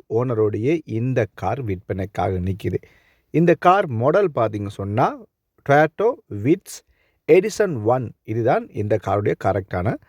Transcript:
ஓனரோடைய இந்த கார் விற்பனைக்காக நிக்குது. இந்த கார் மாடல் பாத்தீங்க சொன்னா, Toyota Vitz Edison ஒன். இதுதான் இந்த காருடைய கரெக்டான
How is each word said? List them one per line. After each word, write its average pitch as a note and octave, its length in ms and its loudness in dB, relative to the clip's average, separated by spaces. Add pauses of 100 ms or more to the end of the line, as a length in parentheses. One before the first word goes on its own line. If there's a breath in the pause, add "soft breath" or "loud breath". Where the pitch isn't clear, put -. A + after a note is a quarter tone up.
(180)
ஓனரோடைய A2 560 0 (240)
இந்த B2 220 0 (220)
கார் G#2 260 -4
விற்பனைக்காக F#2+ 800 -4
நிக்குது. F#2+ 300 -4 (600 soft breath)
இந்த E3+ 140 4 (140)
கார் F#3+ 200 6 (140)
மாடல் D#3+ 280 2 (100)
பாத்தீங்க G#2 400 -2
சொன்னா, G#2 280 0 (640)
Toyota D#3 400 2 (360)
Vitz E3 300 0 (640)
Edison G3 360 2 (220)
ஒன். B2+ 140 -4 (240)
இதுதான் C3 340 0 (160)
இந்த G#2 240 0
காருடைய G#2 300 0 (100)
கரெக்டான F#2+ 480 -2 (140)